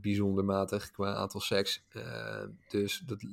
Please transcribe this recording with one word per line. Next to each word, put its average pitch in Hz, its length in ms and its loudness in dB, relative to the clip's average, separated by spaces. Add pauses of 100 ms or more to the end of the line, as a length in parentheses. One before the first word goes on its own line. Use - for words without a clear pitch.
bijzonder 101 440 4
matig 98 460 2
qua 101 220 -2
aantal 101 280 -2
sacks. - 480 0
Eh, 110 540 -6 (260)
dus 101 360 0
dat 101 160 -6 (120)